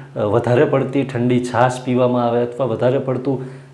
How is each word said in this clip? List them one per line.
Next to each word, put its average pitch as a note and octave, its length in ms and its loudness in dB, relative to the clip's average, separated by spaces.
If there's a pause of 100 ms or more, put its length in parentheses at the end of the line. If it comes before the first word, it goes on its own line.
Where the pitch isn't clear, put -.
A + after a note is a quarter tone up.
(160)
અ, C3 40 -4
વધારે A#2+ 460 2
પડતી C3+ 380 0
ઠંડી B2 360 0
છાશ B2 460 0
પીવામાં B2 420 2
આવે A#2+ 140 0
અથવા A#2+ 240 -2
વધારે A#2+ 320 0
પડતું B2+ 420 -2 (340)